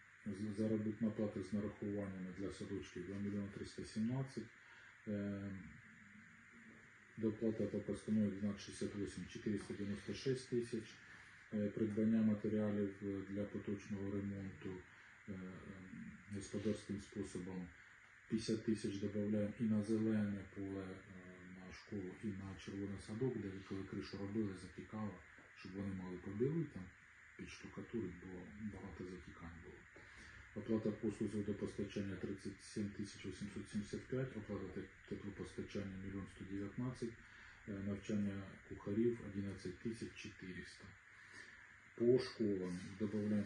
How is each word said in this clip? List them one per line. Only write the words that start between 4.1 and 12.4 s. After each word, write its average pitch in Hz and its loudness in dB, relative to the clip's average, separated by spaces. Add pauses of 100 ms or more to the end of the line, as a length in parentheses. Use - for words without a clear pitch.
Е, 101 2 (1800)
доплата 110 4
по 104 0
постанові 104 4
дванадцять 98 0
шістдесят - -2
вісім 92 -2
чотириста 101 0
дев'яносто 101 -2
шість - 0
тисяч. 117 0 (680)
Е, 104 4
придбання 110 6
матеріалів, 104 6